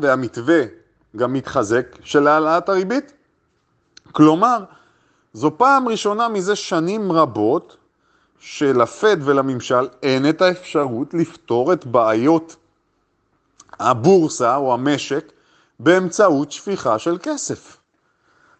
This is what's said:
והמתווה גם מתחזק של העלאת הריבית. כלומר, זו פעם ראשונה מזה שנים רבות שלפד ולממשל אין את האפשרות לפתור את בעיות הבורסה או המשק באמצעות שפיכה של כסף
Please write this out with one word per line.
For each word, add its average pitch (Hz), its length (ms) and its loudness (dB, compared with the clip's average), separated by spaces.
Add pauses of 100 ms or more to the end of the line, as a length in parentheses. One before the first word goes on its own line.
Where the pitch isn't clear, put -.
והמתווה 131 600 0 (540)
גם 123 180 -2
מתחזק 123 720 -2
של 147 240 2
העלאת 156 420 2
הריבית. 196 440 -2 (960)
כלומר, 190 520 2 (680)
זו 143 240 -4
פעם 262 300 2
ראשונה 220 420 -2
מזה 202 260 -4
שנים 190 560 -4
רבות 135 640 0 (640)
שלפד 139 800 0
ולממשל 135 680 0 (160)
אין 135 260 0
את 160 120 0
האפשרות 147 720 -2
לפתור 156 600 -2
את 160 120 -4
בעיות 123 680 2 (1200)
הבורסה 131 760 2
או 135 180 -2
המשק 139 580 -4 (480)
באמצעות 170 720 2
שפיכה 131 480 -4
של 170 240 -4
כסף - 540 -10 (840)